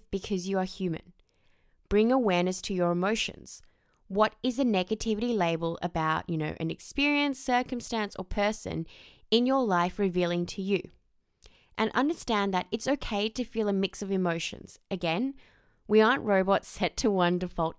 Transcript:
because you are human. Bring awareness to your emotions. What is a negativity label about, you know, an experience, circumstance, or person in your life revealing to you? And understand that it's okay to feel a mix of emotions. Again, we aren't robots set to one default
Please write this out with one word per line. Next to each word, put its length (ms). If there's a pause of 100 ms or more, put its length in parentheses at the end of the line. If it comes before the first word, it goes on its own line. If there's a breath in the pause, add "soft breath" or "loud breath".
because 380
you 100
are 60
human. 480 (800)
Bring 200
awareness 520
to 120
your 180
emotions. 680 (460)
What 340
is 160
a 60
negativity 760
label 440
about, 480
you 80
know, 220
an 120
experience, 680
circumstance, 760
or 80
person 640 (420 loud breath)
in 160
your 180
life 360
revealing 480
to 140
you? 200 (960 soft breath)
And 140
understand 600
that 180
it's 160
okay 420
to 140
feel 260
a 40
mix 280
of 100
emotions. 680 (100)
Again, 460 (520 soft breath)
we 140
aren't 220
robots 440
set 300
to 140
one 280
default 400